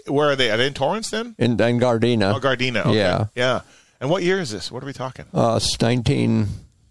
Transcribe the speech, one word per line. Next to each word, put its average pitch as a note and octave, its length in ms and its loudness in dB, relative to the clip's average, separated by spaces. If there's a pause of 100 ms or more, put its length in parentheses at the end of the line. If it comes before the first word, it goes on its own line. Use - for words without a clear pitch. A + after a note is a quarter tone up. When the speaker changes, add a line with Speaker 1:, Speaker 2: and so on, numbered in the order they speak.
Speaker 1:
where D3 240 2
are C#3 60 2
they? B2 160 2
Are A2 40 2
they B2+ 120 2
in C#3 60 -6
Torrance F3 360 -2
then? A3+ 260 -6
Speaker 2:
In, A#2 240 2
in A#2+ 200 2
Gardena. A#2 560 2
Speaker 1:
Oh, - 20 -4
Gardena. B2+ 480 0
Okay. A2 120 4
Speaker 2:
Yeah. F#2 360 2
Speaker 1:
Yeah. B2 280 0 (380)
And C3 80 -4
what F3+ 140 0
year F#3 160 0
is C3+ 140 -6
this? G2 180 -8
What B2+ 140 -10
are - 20 -10
we C#3 60 -10
talking? B2+ 320 -10 (100)
Speaker 2:
Uh, A#2 220 2
it's - 240 -2
nineteen A#2 640 2 (440)